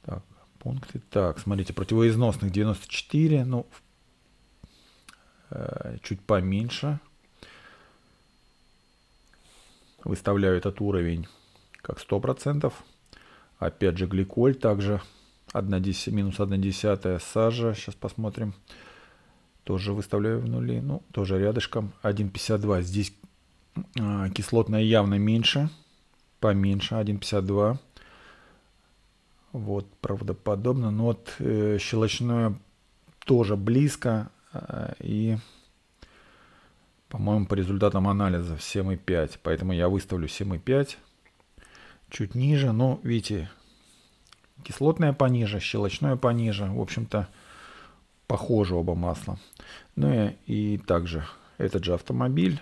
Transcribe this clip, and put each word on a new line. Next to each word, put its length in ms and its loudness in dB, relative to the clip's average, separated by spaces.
Так, 220 -10
пункты. 420 -8
Так, 280 0
смотрите, 340 -2
противоизносных 760 2
девяносто 380 0
четыре. 560 2
Ну, 260 -2
в 120 -20
э, 520 -10
чуть 180 -8
поменьше. 800 0
Выставляю 520 2
этот 240 -2
уровень 460 0
как 180 -10
сто 200 -2
процентов. 640 -2
Опять 400 0
же, 80 0
гликоль 480 2
также 460 0
одна 280 0
десятая, 360 -2
минус 240 -2
одна 160 0
десятая, 640 0
сажа, 560 0
щас 200 -10
посмотрим. 600 -6
Тоже 280 -2
выставляю 480 0
в 80 -4
нули, 320 -2
ну, 220 -4
тоже 260 0
рядышком, 640 0
один 300 -2
пятьдесят 320 -2
два. 180 2
Здесь, 320 -2
а, 320 0
кислотная 520 2
явно 320 4
меньше, 540 2
поменьше, 540 2
один 240 0
пятьдесят 260 -2
два. 340 2
Вот, 320 -4
правдоподобно, 920 -2
но 140 0
вот, 340 -2
э, 400 2
щелочное 760 0
тоже 300 4
близко, 720 2
э, 480 -8
и, 380 0
по-моему, 380 0
по 80 -2
результатам 520 2
анализа 540 0
семь 320 -2
и 40 -2
пять, 460 -2
поэтому 300 -2
я 160 2
выставлю 400 -2
семь 260 -4
и 60 -4
пять, 380 0
чуть 260 -6
ниже, 340 4
но, 320 2
видите, 480 -2
кислотное 500 2
пониже, 460 2
щелочное 560 0
пониже, 520 2
в 140 -2
общем-то, 460 -2
похожи 480 0
оба 180 0
масла. 420 -4
Ну 320 2
и, 280 -2
и 40 -4
также 480 -2
этот 240 -2
же 120 0
автомобиль 680 0